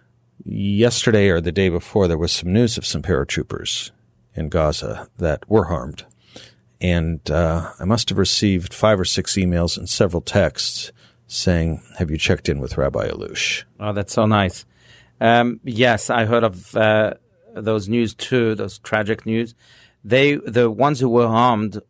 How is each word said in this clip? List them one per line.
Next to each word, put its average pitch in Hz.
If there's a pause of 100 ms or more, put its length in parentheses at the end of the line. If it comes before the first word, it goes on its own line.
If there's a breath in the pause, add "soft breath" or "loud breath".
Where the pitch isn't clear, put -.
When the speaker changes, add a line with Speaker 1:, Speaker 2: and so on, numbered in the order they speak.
(460 soft breath)
Speaker 1:
yesterday 104
or 85
the 85
day 95
before, 90
there 82
was 85
some 87
news 113
of -
some -
paratroopers - (420)
in 78
Gaza 73
that 78
were 104
harmed. 71 (720 loud breath)
And, 82
uh, 82
I 69
must 110
have 98
received 95
five 110
or 90
six -
emails 87
and -
several 90
texts - (340 soft breath)
saying, 82 (160)
"Have 82
you 78
checked -
in 71
with -
Rabbi 67
Allouche?" - (160)
Speaker 2:
Oh, 104
that's 101
so 113
nice. 101 (540 soft breath)
Um, 117
yes, 117
I 120
heard 117
of, 92
uh, 107 (380)
those 104
news 117
too, 113
those 101
tragic 107
news. 113 (500 soft breath)
They, 135
the 120
ones 127
who 131
were 120
harmed 113